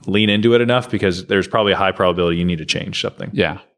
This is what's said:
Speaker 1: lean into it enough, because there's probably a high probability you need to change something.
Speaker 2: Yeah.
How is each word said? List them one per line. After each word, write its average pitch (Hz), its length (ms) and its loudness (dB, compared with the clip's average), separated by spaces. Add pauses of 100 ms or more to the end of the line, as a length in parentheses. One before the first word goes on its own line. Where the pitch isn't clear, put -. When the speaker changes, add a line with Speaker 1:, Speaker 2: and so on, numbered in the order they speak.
Speaker 1:
lean 104 240 2
into 110 240 4
it 120 60 4
enough, 123 280 0
because 92 380 -2
there's 95 200 0
probably 104 260 2
a 82 40 -2
high 95 140 0
probability 87 460 0
you 87 80 0
need 87 120 -2
to 78 80 -10
change - 340 -6
something. - 340 -8
Speaker 2:
Yeah. 85 260 0 (180)